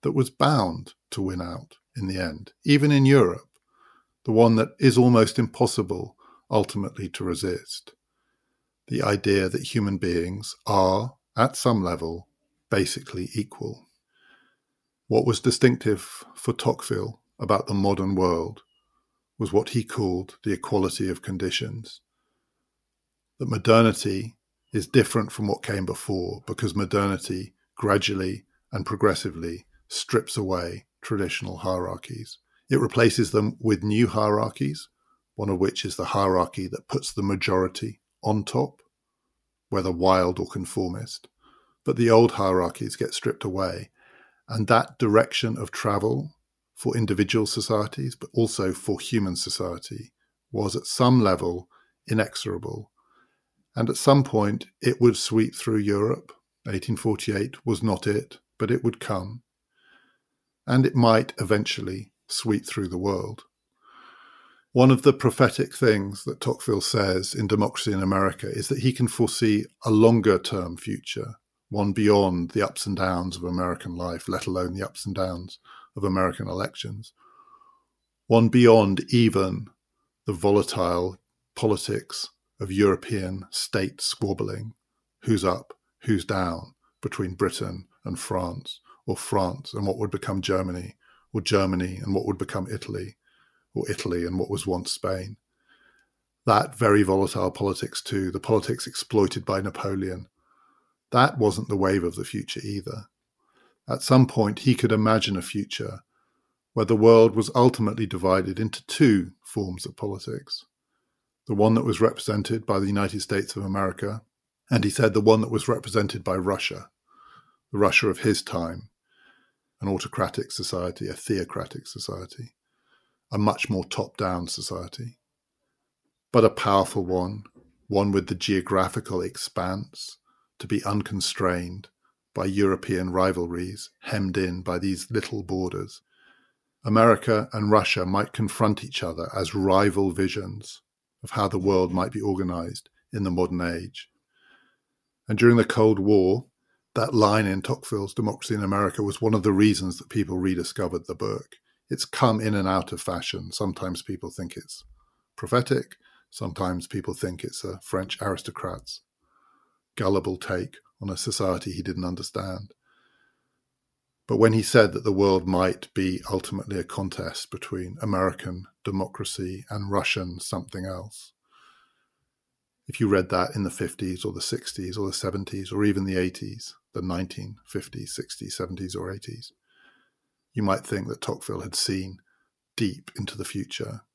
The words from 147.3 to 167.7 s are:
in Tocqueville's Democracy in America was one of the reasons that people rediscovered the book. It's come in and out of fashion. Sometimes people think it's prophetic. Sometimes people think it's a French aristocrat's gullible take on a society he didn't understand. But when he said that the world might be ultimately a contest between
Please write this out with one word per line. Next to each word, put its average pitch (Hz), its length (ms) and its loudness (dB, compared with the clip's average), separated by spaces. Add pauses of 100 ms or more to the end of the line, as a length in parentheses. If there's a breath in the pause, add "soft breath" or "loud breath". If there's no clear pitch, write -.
in 95 160 -2
Tocqueville's 101 520 -6
Democracy 107 400 -4
in 104 100 -2
America 101 380 0
was 101 200 -4
one 110 120 4
of 104 100 4
the 104 100 4
reasons 95 440 4
that - 120 -20
people 92 280 -4
rediscovered 90 680 -4
the 87 80 -10
book. - 400 -8 (340)
It's - 160 -6
come 110 360 0
in 107 140 -2
and 98 120 0
out 95 240 -2
of 85 100 -10
fashion. 92 500 -8
Sometimes 92 500 -6
people 90 300 -12
think 87 260 -12
it's - 260 -16 (520)
prophetic. 123 600 -2 (340 soft breath)
Sometimes 90 580 -6
people 92 260 -8
think 90 300 -8
it's - 200 -12
a 98 200 -10
French 95 380 -6
aristocrat's - 800 -8 (960)
gullible 95 420 0
take - 400 -6 (240)
on 98 80 -6
a 92 80 -6
society 92 540 -4
he 80 100 -8
didn't 90 240 -6
understand. 92 680 -8 (1500)
But 113 120 0
when 110 160 8
he 110 100 2
said 107 300 6
that - 100 -6
the 107 80 0
world 95 360 4
might 92 460 0
be 92 280 -2 (100)
ultimately 98 480 -6
a 85 40 -4
contest - 680 -8
between 92 500 -10